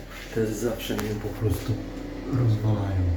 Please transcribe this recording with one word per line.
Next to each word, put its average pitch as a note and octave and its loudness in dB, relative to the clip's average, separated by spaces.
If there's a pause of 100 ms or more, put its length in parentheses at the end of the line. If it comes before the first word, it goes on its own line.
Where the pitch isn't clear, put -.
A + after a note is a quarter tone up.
(340)
Te A2+ 4
zawsze G#2+ -2
mnie G#2 -2
po G#2 -2
prostu G#2+ 0 (600)
rozwalają. G#2 4 (140)